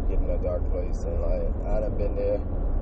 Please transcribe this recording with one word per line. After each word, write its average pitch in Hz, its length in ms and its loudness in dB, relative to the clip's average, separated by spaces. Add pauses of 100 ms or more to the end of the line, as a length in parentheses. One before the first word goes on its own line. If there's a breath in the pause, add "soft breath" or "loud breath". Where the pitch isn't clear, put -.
get - 140 4
in - 80 0
a - 80 0
dark - 320 0
place, 90 320 -2
and, 95 180 -2
like, 90 220 2 (240)
I - 140 2
done - 180 -2
been 107 160 0
there, 101 240 0 (440)